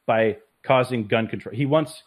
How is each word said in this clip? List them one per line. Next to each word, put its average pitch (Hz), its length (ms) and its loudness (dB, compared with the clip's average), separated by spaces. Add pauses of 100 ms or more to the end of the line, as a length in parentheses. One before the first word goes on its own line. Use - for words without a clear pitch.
by 113 320 2 (240)
causing 127 460 0
gun 113 180 0
control. - 280 -10
He 135 120 -4
wants, 147 400 0